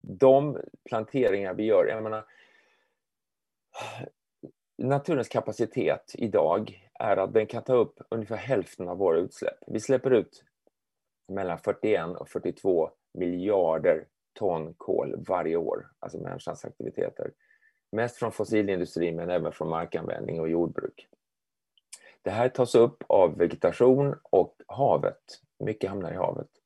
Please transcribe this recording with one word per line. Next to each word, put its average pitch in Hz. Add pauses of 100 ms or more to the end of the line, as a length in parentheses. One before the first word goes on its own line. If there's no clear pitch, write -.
de 135 (300)
planteringar 101
vi 107
gör, 101
jag 110
menar, 110 (2500)
naturens 143
kapacitet 110
idag 101
är 101
att 95
den 110
kan 113
ta 127
upp 120 (100)
ungefär 113
hälften 101
av 90
våra 85
utsläpp. -
Vi 107
släpper 131
ut - (840)
mellan 95
fyrtioen 92
och -
fyrtiotvå 85 (240)
miljarder 87 (260)
ton 85
kol -
varje 82
år, 78 (120)
alltså 87
människans -
aktiviteter. - (640)
Mest 117
från 113
fossilindustri, 95
men 85
även 82
från 80
markanvändning 82
och 80
jordbruk. - (1160)
Det 92
här 117
tas 127
upp 117
av 87
vegetation 123
och - (100)
havet. 104 (360)
Mycket 107
hamnar 92
i 90
havet. 90 (180)